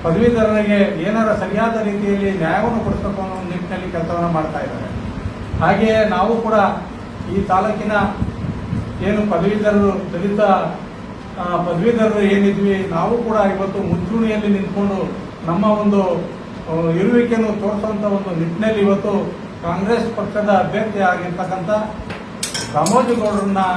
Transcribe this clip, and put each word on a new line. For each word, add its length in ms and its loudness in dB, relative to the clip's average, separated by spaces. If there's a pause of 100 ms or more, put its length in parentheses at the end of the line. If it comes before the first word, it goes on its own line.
ಪದವೀಧರರಿಗೆ 1000 4
ಏನಾರ 300 2
ಸರಿಯಾದ 500 0
ರೀತಿಯಲ್ಲಿ 480 0
ನ್ಯಾಯವನ್ನು 480 0
ಕೊಡಿಸಬೇಕು 420 -2
ಅನ್ನೋ 140 -4
ಒಂದು 160 -6
ನಿಟ್ಟಿನಲ್ಲಿ 400 -6
ಕೆಲಸವನ್ನ 360 -2
ಮಾಡ್ತಾ 320 -2
ಇದ್ದಾರೆ. 340 -6 (680)
ಹಾಗೆಯೇ 500 4
ನಾವು 260 2
ಕೂಡ 180 0 (840)
ಈ 40 0
ತಾಲೂಕಿನ 500 0 (1120)
ಏನು 280 0
ಪದವೀಧರರು, 840 2
ದಲಿತ, 280 0 (1000)
ಆ, 240 -2
ಪದವೀಧರರು 580 2
ಏನಿದ್ವಿ, 680 4
ನಾವು 260 0
ಕೂಡ 180 0
ಇವತ್ತು 440 2
ಮುಂಚೂಣಿಯಲ್ಲಿ 680 0
ನಿಂತ್ಕೊಂಡು 640 0 (360)
ನಮ್ಮ 180 0
ಒಂದು, 380 4
ಆ, 880 -4
ಇರುವಿಕೆಯನ್ನು 560 2
ತೋರಿಸುವಂತ 560 -2
ಒಂದು 360 -2
ನಿಟ್ಟಿನಲ್ಲಿ 420 0
ಇವತ್ತು 300 2 (520)
ಕಾಂಗ್ರೆಸ್ 540 0
ಪಕ್ಷದ 320 -2
ಅಭ್ಯರ್ಥಿ 500 2
ಆಗಿರ್ತಕ್ಕಂಥ 680 -2 (1040)
ರಾಮೋಜಿ 400 4
ಗೌಡರನ್ನ 420 0 (200)